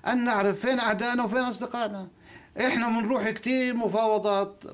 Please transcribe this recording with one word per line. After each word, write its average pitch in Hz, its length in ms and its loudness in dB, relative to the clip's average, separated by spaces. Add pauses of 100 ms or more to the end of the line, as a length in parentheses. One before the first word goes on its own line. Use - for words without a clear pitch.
أن 240 160 2
نعرف 202 420 2
فين 254 120 2
أعدائنا 240 460 0
وفين 226 140 0
أصدقائنا. 220 720 -4 (520)
إحنا 233 400 2
بنروح 220 300 0
كتير 247 440 0
مفاوضات، 208 880 0 (120)